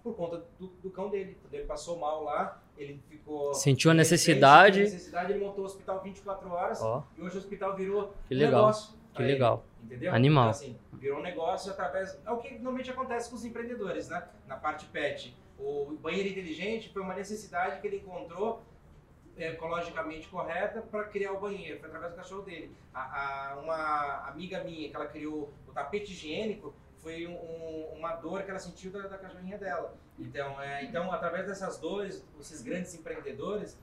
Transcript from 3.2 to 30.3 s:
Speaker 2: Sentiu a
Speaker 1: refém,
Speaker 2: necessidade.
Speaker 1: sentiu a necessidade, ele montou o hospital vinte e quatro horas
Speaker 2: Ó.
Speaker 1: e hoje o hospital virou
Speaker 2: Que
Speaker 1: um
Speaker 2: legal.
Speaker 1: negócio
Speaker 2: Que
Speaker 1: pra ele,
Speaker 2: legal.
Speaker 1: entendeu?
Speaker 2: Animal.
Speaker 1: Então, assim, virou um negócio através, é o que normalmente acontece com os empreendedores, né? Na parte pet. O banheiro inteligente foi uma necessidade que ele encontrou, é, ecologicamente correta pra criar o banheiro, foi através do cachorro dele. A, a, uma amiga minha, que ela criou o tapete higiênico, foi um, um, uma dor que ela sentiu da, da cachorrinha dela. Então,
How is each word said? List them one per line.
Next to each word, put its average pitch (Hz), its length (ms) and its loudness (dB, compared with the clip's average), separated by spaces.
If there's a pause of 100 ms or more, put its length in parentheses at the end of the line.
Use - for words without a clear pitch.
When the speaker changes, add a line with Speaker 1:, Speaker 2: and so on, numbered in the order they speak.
Speaker 2:
Sentiu 139 380 6
a - 20 10
Speaker 1:
refém, 165 60 8
Speaker 2:
necessidade. 160 760 12
Speaker 1:
sentiu 202 100 6
a 202 40 2
necessidade, 180 420 -4
ele 196 120 0
montou 196 180 -4
o 190 40 -4
hospital 190 340 -6
vinte 196 160 -12
e - 40 -20
quatro 190 280 -8
horas 175 320 -2
Speaker 2:
Ó. 117 220 0 (140)
Speaker 1:
e 165 40 -12
hoje 180 140 -8
o 196 40 -4
hospital 196 360 -4
virou 196 380 -2 (140)
Speaker 2:
Que 127 80 -2
Speaker 1:
um - 40 2
Speaker 2:
legal. 131 220 8
Speaker 1:
negócio 107 320 4
Speaker 2:
Que - 200 -20
Speaker 1:
pra 127 100 -2
ele, 127 100 4
Speaker 2:
legal. 117 320 4 (180)
Speaker 1:
entendeu? - 300 -4
Speaker 2:
Animal. 135 320 8
Speaker 1:
Então, 110 60 6
assim, - 260 -6 (160)
virou 143 260 -2
um - 40 -6
negócio 180 480 -4
através, 185 540 -4
é 214 60 -4
o 233 60 -2
que 247 180 -10
normalmente 254 360 -6
acontece 247 380 -4
com 247 60 -12
os 220 100 -10
empreendedores, 226 640 -6
né? 170 180 -6 (200)
Na - 100 -10
parte - 300 -4
pet. 143 480 -4 (240)
O 143 420 -4
banheiro 190 260 -2
inteligente 190 640 -6
foi 196 100 -6
uma 190 120 -6
necessidade - 680 -4
que 208 80 -6
ele 196 100 2
encontrou, 180 640 -4 (760)
é, 165 160 -4
ecologicamente 160 720 -6
correta 185 540 -4
pra 208 240 -4
criar 196 260 -4
o 190 80 -4
banheiro, 180 400 -6
foi 165 80 -16
através 160 260 -10
do - 40 -14
cachorro 190 260 -12
dele. 165 320 -12 (180)
A, 139 600 -6
a, 143 60 -10
uma 151 680 -2
amiga 175 340 -8
minha, 160 260 -8
que - 60 -14
ela 147 120 -6
criou 151 440 -8 (160)
o - 40 -20
tapete 202 400 -6
higiênico, 185 640 -6 (240)
foi 165 300 -10
um, 175 60 -10
um, 165 640 -10
uma 165 180 -6
dor 175 280 -6
que 196 80 -10
ela 190 80 -6
sentiu 180 320 -14
da, 196 160 -10
da 196 100 -12
cachorrinha 185 400 -12
dela. 190 380 -6 (240)
Então, 139 420 -8